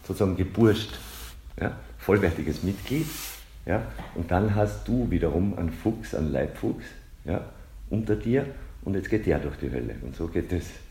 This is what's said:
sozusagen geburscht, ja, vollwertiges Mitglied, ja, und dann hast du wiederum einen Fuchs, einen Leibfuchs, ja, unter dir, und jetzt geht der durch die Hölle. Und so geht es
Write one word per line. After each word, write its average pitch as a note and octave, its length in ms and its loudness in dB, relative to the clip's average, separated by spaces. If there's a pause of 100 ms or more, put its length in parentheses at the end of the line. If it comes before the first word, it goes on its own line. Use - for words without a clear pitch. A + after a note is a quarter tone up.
sozusagen F#2+ 300 4
geburscht, G#2 540 4 (680)
ja, - 160 -2 (220)
vollwertiges D#2+ 640 4
Mitglied, B2+ 460 0 (580)
ja, G#2 160 2 (320)
und E2+ 160 -4
dann G2+ 240 4
hast G#2 340 2
du A#2+ 220 2
wiederum E2+ 480 2
einen E2+ 140 0
Fuchs, - 420 -2
einen D2+ 180 0
Leibfuchs, - 540 -2 (400)
ja, - 180 -2 (460)
unter G#2+ 260 2
dir, B2+ 300 2 (380)
und G2 100 -2
jetzt F#2+ 160 -2
geht A2 160 2
der D#2+ 140 4
durch D2 180 -2
die B1+ 140 -4
Hölle. A#1 320 -4
Und C2+ 120 -8
so E2+ 120 -2
geht E2+ 260 -2
es E2+ 120 0 (260)